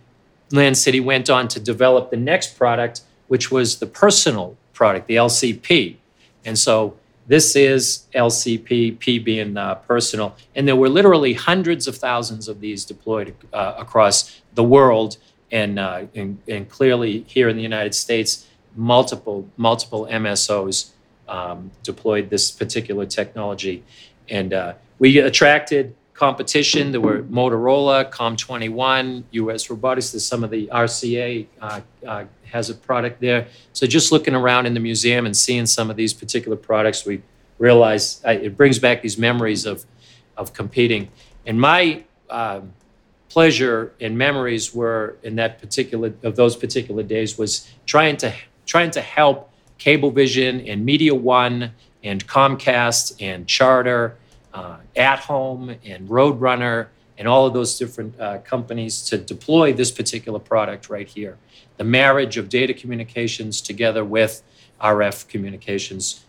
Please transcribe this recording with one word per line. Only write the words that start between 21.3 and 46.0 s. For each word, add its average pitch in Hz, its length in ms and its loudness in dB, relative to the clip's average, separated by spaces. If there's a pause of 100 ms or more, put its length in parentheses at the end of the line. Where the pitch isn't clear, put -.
deployed 101 460 -4
this 104 200 -2
particular 104 560 -6
technology. 98 760 -8 (460)
And, 95 240 -4
uh, 90 220 -4 (240)
we 135 200 6
attracted 143 760 2 (200)
competition. 143 760 0
There 127 100 -4
were 107 220 0
Motorola, 127 880 2
Com 117 260 -4
twenty-one, 127 960 -4
U 113 220 -4
S - 180 -8
Robotics. 123 400 -4
There's 107 160 -8
some 117 160 -4
of 110 80 -6
the 107 200 -6
R 117 180 0
C 120 320 -4
A, 120 280 -8 (120)
uh, 107 200 -12 (240)
uh, 104 200 -10 (260)
has 117 180 -6
a 113 60 -10
product 120 460 -4
there. 123 260 0 (260)
So - 140 0
just 147 240 2
looking 151 240 2
around 123 320 2
in 120 80 0
the 117 60 -2
museum 117 460 0
and 101 100 -4
seeing 120 300 0
some 110 240 0
of 107 60 -8
these 110 160 -2
particular 110 440 -6
products, 107 500 -2
we 101 160 -6 (360)
realize, 117 680 6
uh, 117 40 2
it 104 260 -2
brings 139 240 6
back 120 200 2
these 104 180 -8
memories 113 460 0
of, 101 200 -8 (520)
of 104 180 -12
competing. 104 540 -2 (380)
And 117 140 -2
my, 160 420 4 (280)
um, 104 420 -8 (560)
pleasure 127 720 2
and 113 160 -6
memories 127 580 -2
were 117 480 -4
in 110 140 -10
that 113 220 -4
particular, 113 640 -6